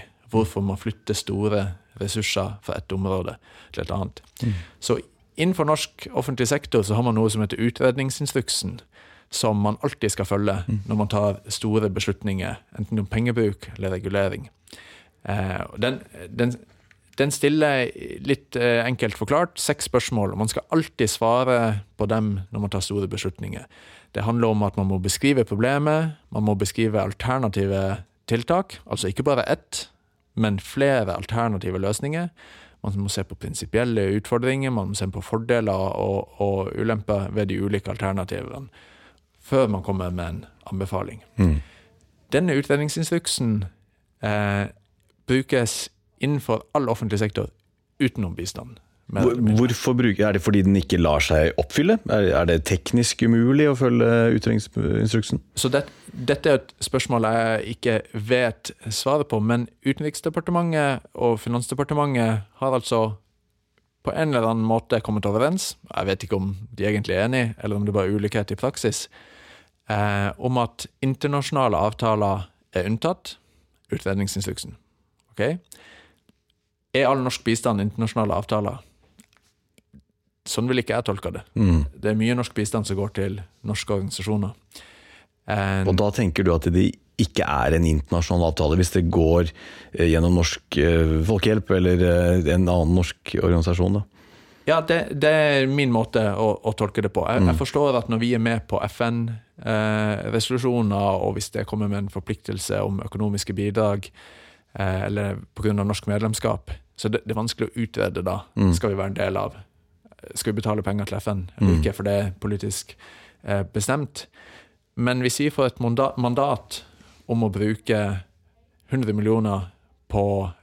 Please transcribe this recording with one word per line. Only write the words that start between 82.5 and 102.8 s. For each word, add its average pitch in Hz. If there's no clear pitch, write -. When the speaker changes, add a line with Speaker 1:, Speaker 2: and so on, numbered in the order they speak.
Speaker 1:
bistand 104
som 98
går 101
til 98
norske 104
organisasjoner. 98
Eh, 98
Speaker 2:
Og 92
da 104
tenker 98
du 85
at 82
det 92
ikke -
er 69
en 85
internasjonal 80
avtale 78
hvis 90
det 87
går, 82
eh, 85
gjennom 85
Norsk, -
eh, 80
Folkehjelp 107
eller, 90
eh, 87
en 90
annen 87
norsk -
organisasjon 87
da? 104
Speaker 1:
Ja, 160
det, 160
det 151
er 147
min 139
måte 113
å, 107
å 110
tolke 104
det 101
på. 92
Jeg, 113
Speaker 2:
Mm. 92
Speaker 1:
jeg 82
forstår 139
at 113
når 117
vi 120
er 117
med 113
på 101
F -
N, 117
eh, 107
resolusjoner, 110
og 101
hvis 104
det 107
kommer 107
med 101
en 101
forpliktelse 101